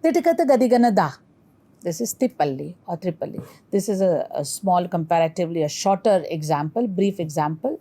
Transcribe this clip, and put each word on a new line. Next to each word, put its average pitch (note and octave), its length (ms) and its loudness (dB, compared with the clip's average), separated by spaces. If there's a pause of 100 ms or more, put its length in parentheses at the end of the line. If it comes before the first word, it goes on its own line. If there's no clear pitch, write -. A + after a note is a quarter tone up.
Ti, D#4+ 80 4
ta, E4 100 2
ka, E4 140 2
ta, E4+ 100 2
ga, C4+ 120 4
di, B3+ 100 4
ga, A#3+ 100 4
na, A#3+ 140 6
da. F#3+ 180 2 (720)
This E3 200 -6
is A#3 120 -4
Tipalli D3 640 -2 (120)
or F3 100 -6
Tripalli. E3 440 -6 (300)
This G3 180 0
is F#3+ 120 0
a, F3+ 300 2
a - 140 -4
small, F3+ 420 0
comparatively E3 760 0
a D3 60 0
shorter F#3+ 600 0
example, D#3 580 -2
brief G3 320 0
example. D#3 600 -4